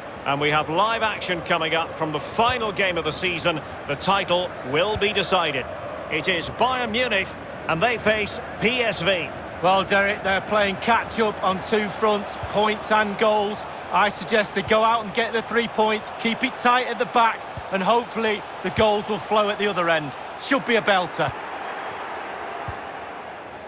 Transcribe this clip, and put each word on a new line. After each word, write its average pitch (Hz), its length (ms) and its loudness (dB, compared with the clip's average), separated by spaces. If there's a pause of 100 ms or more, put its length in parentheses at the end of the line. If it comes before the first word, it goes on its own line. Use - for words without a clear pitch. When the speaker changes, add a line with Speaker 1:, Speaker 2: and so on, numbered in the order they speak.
(260)
Speaker 1:
And 143 160 0
we 147 80 2
have 151 200 2
live 214 320 2
action 185 420 -2
coming 160 320 0
up 165 220 -2
from 156 140 -2
the 151 80 -2
final 226 540 0
game 185 240 0
of 156 80 -2
the 156 60 -2
season. 170 500 -2 (260)
The 143 80 -2
title 180 560 0 (180)
will 190 280 2
be 202 160 0
decided. 165 520 0 (460)
It 156 160 -2
is 165 220 0
Bayern 247 420 0
Munich 214 360 0 (420)
and 165 120 2
they 226 180 2
face 214 420 0 (180)
P 240 220 2
S 208 200 0
V. 170 280 0 (340)
Speaker 2:
Well, 190 220 6
Derek, 202 380 2
they're 190 180 2
playing 202 360 2
catch-up 208 640 0
on 190 200 2
two 214 260 0
fronts, 208 480 0 (140)
points 214 420 0
and 214 260 2
goals. 214 480 2 (280)
I 196 160 4
suggest 208 460 0
they 196 60 -2
go 214 220 4
out 226 220 4
and 180 80 -8
get 226 180 0
the 226 100 0
three 226 280 0
points, 214 420 0 (100)
keep 226 220 0
it 254 140 -2
tight 247 300 4
at 233 100 -4
the 233 80 0
back, 226 340 4 (340)
and 190 100 0
hopefully 220 580 2 (220)
the 185 60 -2
goals 208 400 2
will 208 80 -2
flow 208 320 2
at 202 100 -2
the 202 80 2
other 175 220 0
end. 151 240 0 (260)
Should 269 260 0
be 233 120 4
a 202 40 2
belter. 175 520 2 (2250)